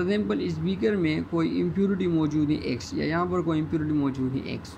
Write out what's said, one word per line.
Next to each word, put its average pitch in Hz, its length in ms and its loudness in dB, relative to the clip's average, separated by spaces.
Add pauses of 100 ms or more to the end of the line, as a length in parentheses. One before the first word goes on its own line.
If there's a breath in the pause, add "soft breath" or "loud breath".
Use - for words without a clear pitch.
example 202 360 0
इस 175 180 -2
beaker 196 380 0
में 165 280 0
कोई 165 240 0
impurity 180 580 0
मौजूद 151 440 2
है 151 60 2
एक्स, 131 380 -4
या 147 100 -2
यहाँ 165 220 0
पर 180 160 0
कोई 160 160 0
impurity 156 340 0
मौजूद 131 400 0
है 131 220 -4
X। - 240 -10